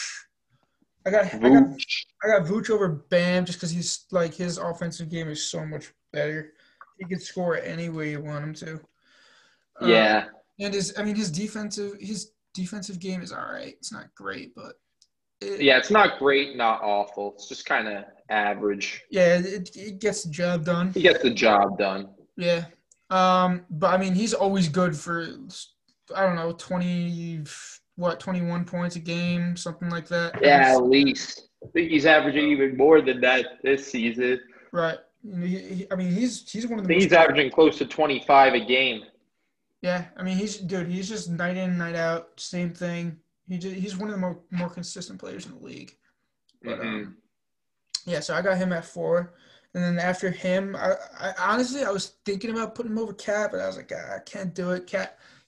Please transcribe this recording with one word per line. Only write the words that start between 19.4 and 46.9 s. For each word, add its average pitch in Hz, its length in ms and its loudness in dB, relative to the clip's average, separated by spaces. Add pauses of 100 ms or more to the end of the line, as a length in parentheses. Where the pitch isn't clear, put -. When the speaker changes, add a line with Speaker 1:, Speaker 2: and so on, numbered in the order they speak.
Speaker 1:
it 196 240 -14
gets 202 240 -2
the 170 60 -8
job 175 340 -2
done. 175 300 0
Speaker 2:
He 185 80 0
gets 160 220 6
the 123 80 4
job 101 480 4
done. 98 340 -2 (240)
Speaker 1:
Yeah. 170 280 0 (440)
Um, 185 640 4
but, 165 220 2
I 190 40 4
mean, 190 160 0
he's 202 220 0
always 196 340 2
good 175 260 2
for, 170 300 -6 (880)
I 196 100 -2
don't 180 100 2
know, 170 160 -2
twenty, 175 920 -4 (520)
what, - 240 -2
twenty-one 175 460 -2
points 175 300 -4
a 170 40 -8
game, 175 580 -2
something 170 320 -8
like 170 200 -8
that. 170 320 -2
Speaker 2:
Yeah, 139 260 8
Speaker 1:
He's 131 100 8
Speaker 2:
at 123 60 4
least. 135 640 2 (140)
I - 80 -20
think 165 180 0
he's 151 160 2
averaging 151 460 6
even 135 260 2
more 151 240 8
than 127 200 0
that 123 240 4 (180)
this 135 280 2
season. 123 480 0 (320)
Speaker 1:
Right. 165 280 -2 (240)
He, 180 360 -6
he, 190 320 -10
I 196 40 -2
mean, 180 160 -2
he's, 233 400 -2
he's 233 160 -6
one 226 120 -6
of 185 60 -6
Speaker 2:
I - 20 0
Speaker 1:
the - 20 0
Speaker 2:
think 170 80 4
Speaker 1:
most 196 60 6
Speaker 2:
he's 180 100 6
averaging 151 380 6
close 156 280 6
to 135 60 -2
twenty-five 139 680 4
a 123 120 2
game. 123 380 0 (800)
Speaker 1:
Yeah, 180 240 -2 (100)
I - 80 -10
mean, 185 140 -2
he's, 202 200 -4
dude, 180 300 -6
he's 185 220 -6
just 185 200 -8
night 175 280 -4
in, 180 200 -2
night 170 180 -4
out, 165 440 -4
same 175 340 -6
thing. 170 440 -8 (320)
He 180 80 -6
ju-, 185 120 -8
he's 190 280 -8
one 214 120 -6
of 208 60 -8
the 185 60 -4
more, 180 180 -4 (100)
more 175 200 -4
consistent - 500 -14
players 98 260 -14
in - 80 -16
the - 60 -20
league. - 320 -18 (720)
But, 117 160 -8
Speaker 2:
Mm-hmm. 117 80 -8
Speaker 1:
um, 104 300 -10 (880)